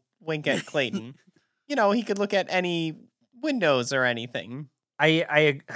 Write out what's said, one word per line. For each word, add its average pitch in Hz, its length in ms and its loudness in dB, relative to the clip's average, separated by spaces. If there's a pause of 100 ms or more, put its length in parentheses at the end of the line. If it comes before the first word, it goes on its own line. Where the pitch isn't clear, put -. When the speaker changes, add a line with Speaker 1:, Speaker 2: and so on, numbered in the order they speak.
(220)
Speaker 1:
wink 156 260 -4
at 151 180 0
Clayton, 123 500 -4 (260)
Speaker 2:
<laughs> - 260 -20
Speaker 1:
you 294 80 -4
know, 208 160 4
he 233 120 2
could 202 140 -4
look 202 160 -2
at 185 160 0
any 170 460 -2 (480)
windows 165 480 0
or 131 140 0
anything. 120 640 -6 (300)
Speaker 3:
I, 160 300 4
I 151 180 4
ag-, 143 160 -2 (120)